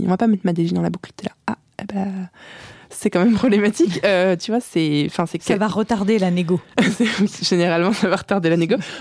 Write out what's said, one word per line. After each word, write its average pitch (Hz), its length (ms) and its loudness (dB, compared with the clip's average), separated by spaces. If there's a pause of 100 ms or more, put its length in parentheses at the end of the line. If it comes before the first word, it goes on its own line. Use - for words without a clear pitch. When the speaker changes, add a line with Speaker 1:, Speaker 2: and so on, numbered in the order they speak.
Speaker 1:
on - 60 0
va 180 80 2
pas 233 100 2
mettre 208 180 2
ma 180 80 0
D 170 120 0
G 175 80 -2
dans 175 80 0
la 170 80 0
boucle. - 260 -10
T'es - 100 -10
là, - 100 -10 (120)
ah, 214 100 -6 (240)
eh 208 120 -12
ben, 190 360 -6 (600)
c'est - 200 -4
quand 180 160 0
même 233 80 6
problématique. 208 680 2
<laughs> - 40 2
Euh, 185 320 2
tu - 140 -8
vois, 240 100 0
c'est, 151 480 0
enfin, 175 160 -2
c'est 165 160 -6
Speaker 2:
Ça - 140 0
Speaker 1:
que 190 40 0
Speaker 2:
va 208 80 0
retarder 208 520 0
la 185 120 0
négo. 175 300 0 (160)
Speaker 1:
<laughs> 240 40 4 (100)
C'est, 214 520 -2
généralement, 175 480 2
ça 208 160 0
va 180 80 2
retarder 190 340 0
la 165 60 2
négo. 170 200 2 (260)